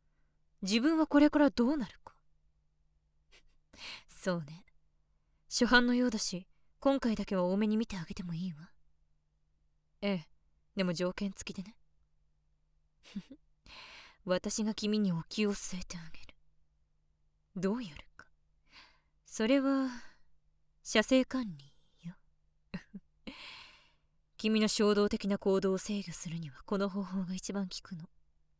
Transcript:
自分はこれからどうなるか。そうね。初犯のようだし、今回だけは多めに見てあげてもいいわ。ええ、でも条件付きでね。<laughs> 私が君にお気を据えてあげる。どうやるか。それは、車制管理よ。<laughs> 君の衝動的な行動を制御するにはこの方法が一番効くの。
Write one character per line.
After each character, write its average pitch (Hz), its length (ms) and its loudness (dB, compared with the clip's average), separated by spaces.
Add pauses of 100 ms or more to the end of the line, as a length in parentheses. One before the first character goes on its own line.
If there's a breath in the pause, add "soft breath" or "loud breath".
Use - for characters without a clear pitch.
(600)
自 202 180 2
分 311 180 4
は 311 100 4
こ 285 120 6
れ 294 100 8
か 302 100 4
ら 285 100 6
ど 240 180 2
う 294 80 2
な 254 100 -2
る - 80 -12 (120)
か。 - 100 -20 (1900 loud breath)
そ - 280 -4
う 170 100 -4
ね。 160 180 -16 (840)
初 - 160 2
犯 247 220 6
の 247 60 2
よ 247 120 4
う 247 40 2
だ 214 100 -2
し、 - 280 -4 (320)
今 277 220 2
回 220 160 2
だ 202 80 -4
け 202 100 -2
は 180 80 2
多 180 140 0
め 214 100 2
に 214 80 2
見 226 100 0
て 196 120 -10
あ 165 80 -8
げ - 80 -12
て 185 100 -8
も 175 100 -8
い 175 140 -4
い 170 60 -6
わ。 156 180 -16 (1300)
え 202 60 -2
え、 185 200 -2 (500)
で 190 80 0
も 180 80 0
条 180 180 0
件 196 240 -4
付 - 180 -8
き - 40 -10
で 185 60 -8
ね。 214 120 -18 (1300)
<laughs> - 400 -16 (840 loud breath)
私 190 380 0
が 214 100 -2
君 214 260 0
に 196 120 2
お 165 120 -2
気 - 240 0
を 202 60 2
据 185 280 -4
え - 20 -8
て - 140 -10
あ 160 120 -12
げ - 120 -10
る。 - 140 -14 (1200)
ど 190 180 0
う 254 80 -6
や 156 100 -12
る - 120 -20 (100)
か。 - 100 -20 (1000 soft breath)
そ - 200 -2
れ 277 140 6
は、 269 300 2 (920 loud breath)
車 214 220 2
制 262 220 4
管 220 320 -4
理 139 160 -20 (340)
よ。 175 80 -12 (560)
<laughs> - 640 -14 (1040 loud breath)
君 214 240 2
の 214 80 4
衝 208 260 4
動 202 140 4
的 208 180 -2
な 196 100 2
行 196 220 2
動 190 140 2
を 190 40 0
制 202 260 -2
御 170 100 -10
す - 160 -8
る 165 100 -6
に 151 100 -8
は - 160 -18
こ 202 120 -2
の 202 100 0
方 196 160 -4
法 185 220 -4
が 185 100 -6
一 - 160 -8
番 196 160 -2
効 - 140 -12
く - 160 -12
の。 160 120 -14 (500)